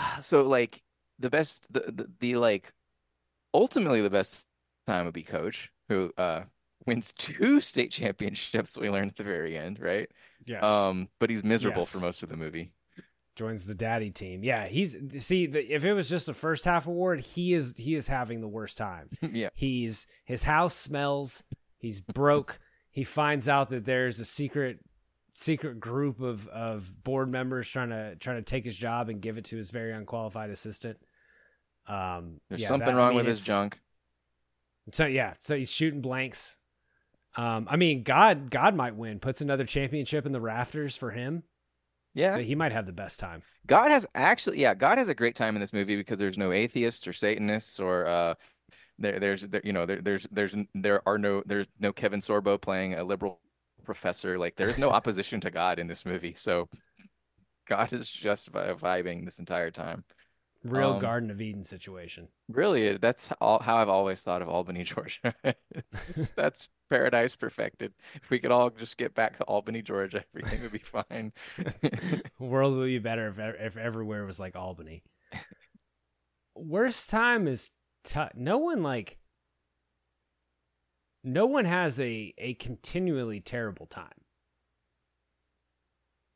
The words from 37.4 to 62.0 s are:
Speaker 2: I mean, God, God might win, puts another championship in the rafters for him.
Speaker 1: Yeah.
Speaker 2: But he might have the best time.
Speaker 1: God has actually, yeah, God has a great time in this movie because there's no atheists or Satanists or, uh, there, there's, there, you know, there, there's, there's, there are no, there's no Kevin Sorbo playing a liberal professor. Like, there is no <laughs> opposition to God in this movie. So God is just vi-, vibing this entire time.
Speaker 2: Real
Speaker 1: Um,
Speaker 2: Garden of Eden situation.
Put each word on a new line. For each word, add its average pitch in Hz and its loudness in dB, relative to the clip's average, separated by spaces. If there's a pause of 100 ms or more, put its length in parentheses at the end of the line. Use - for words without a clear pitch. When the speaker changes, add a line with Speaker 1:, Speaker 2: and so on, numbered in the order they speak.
Speaker 2:
I 135 2
mean, 156 4
God, 143 6
God 151 4
might 123 -2
win, 110 -6
puts 131 -4
another 139 0
championship 139 -2
in 139 -2
the 131 -2
rafters 123 -4
for 120 -6
him. 135 -6 (680)
Speaker 1:
Yeah. 185 2
Speaker 2:
But 123 -2
he 127 -2
might 156 0
have 110 -2
the 92 -10
best 95 -10
time. 85 -10 (260)
Speaker 1:
God 226 10
has 254 6 (120)
actually, 156 4
yeah, 123 8
God 147 6
has 247 2
a 151 0
great 117 2
time 110 0
in 104 0
this 98 -4
movie 101 2
because 101 -4
there's 95 0
no 95 2
atheists 117 0
or 90 -6
Satanists 107 0
or, 90 2
uh, 85 2 (640)
there, 101 -2
there's, 98 0
there, 101 -2
you 104 -2
know, 87 0
there, 90 -4
there's, 98 -2
there's, 101 0 (200)
there 101 2
are 104 4
no, 101 0
there's 101 -2 (120)
no 101 0
Kevin 101 0
Sorbo 101 2
playing 95 -2
a 82 -4
liberal 95 -2 (500)
professor. 92 -2
Like, 87 -2
there 98 2
is 123 0
no 135 4
<laughs> 101 6
opposition 104 -2
to 87 -4
God 85 0
in 85 -6
this - -10
movie. 87 -6
So 87 0 (960)
God 110 0
is 123 -6
just - -2
vi-, 95 -4
vibing 87 -2
this 90 -12
entire 87 -4
time. 85 -10 (580)
Speaker 2:
Real 131 0
Speaker 1:
Um, - -2
Speaker 2:
Garden 117 -2
of 101 -10
Eden 107 -8
situation. 87 -16 (200)